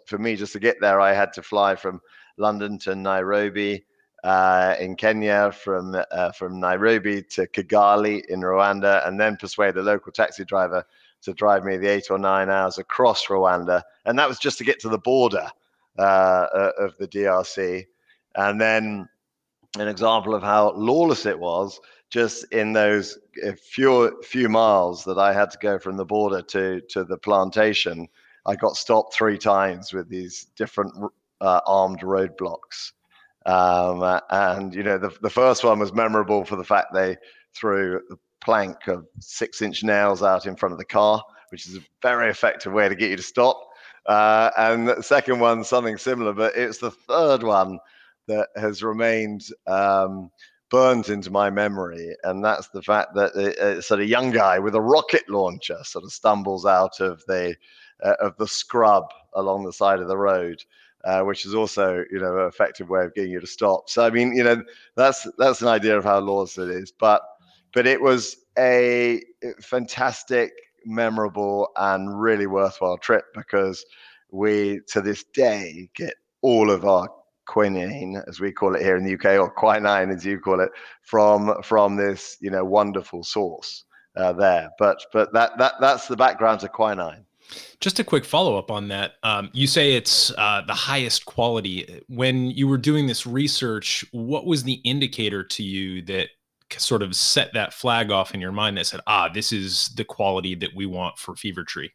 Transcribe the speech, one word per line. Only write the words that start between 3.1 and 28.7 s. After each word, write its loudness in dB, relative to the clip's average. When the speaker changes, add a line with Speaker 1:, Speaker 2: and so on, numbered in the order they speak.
Speaker 1:
uh, 4
in -8
Kenya, 2
from, -6
uh, -2
from -10
Nairobi 0
to -4
Kigali 2
in -6
Rwanda, 2
and -4
then 0
persuade -2
a -2
local -2
taxi 0
driver -2
to -10
drive 2
me -2
the -2
eight -2
or 0
nine 0
hours 0
across 0
Rwanda. 0
And 0
that 2
was -6
just -4
to -10
get 0
to -8
the -2
border, 2
uh, -2
uh, 4
of -4
the -8
D -4
R 2
C. -6
And 0
then -2
an -4
example 0
of -6
how 4
lawless 2
it -2
was, -4
just -2
in 0
those, 2
uh, -4
few, 2
few -2
miles 2
that -4
I 4
had 2
to -20
go -2
from -8
the -6
border -2
to, -4
to -6
the -6
plantation, 0
I -2
got -2